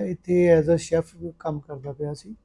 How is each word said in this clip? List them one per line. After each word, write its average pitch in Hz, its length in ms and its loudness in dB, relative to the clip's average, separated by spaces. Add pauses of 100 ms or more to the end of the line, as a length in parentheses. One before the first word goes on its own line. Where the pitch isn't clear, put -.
ਇੱਥੇ 175 520 4
as 151 60 2
a 165 120 4
chef 165 640 -4
ਕੰਮ 151 220 -6
ਕਰਦਾ 143 320 -12
ਪਿਆ 147 220 -8
ਸੀ, 202 200 -16 (100)